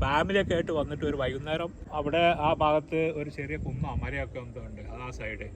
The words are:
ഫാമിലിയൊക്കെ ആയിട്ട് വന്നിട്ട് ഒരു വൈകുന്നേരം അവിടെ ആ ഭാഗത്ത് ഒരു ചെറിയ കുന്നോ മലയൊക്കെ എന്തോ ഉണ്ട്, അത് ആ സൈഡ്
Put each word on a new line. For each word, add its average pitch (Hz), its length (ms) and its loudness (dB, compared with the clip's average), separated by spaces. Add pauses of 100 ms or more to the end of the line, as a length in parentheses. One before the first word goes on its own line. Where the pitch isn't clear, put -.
ഫാമിലിയൊക്കെ 175 540 4
ആയിട്ട് 170 220 0
വന്നിട്ട് 147 300 -4
ഒരു 143 120 -2
വൈകുന്നേരം 147 500 -2 (280)
അവിടെ 151 240 4 (240)
ആ - 20 6 (120)
ഭാഗത്ത് 151 400 4 (180)
ഒരു 147 180 -6
ചെറിയ 147 280 -6
കുന്നോ 127 260 -4 (120)
മലയൊക്കെ 131 400 -4
എന്തോ 120 240 -10
ഉണ്ട്, 107 140 -12 (100)
അത് 120 160 -10
ആ - 100 -6
സൈഡ് 110 380 -8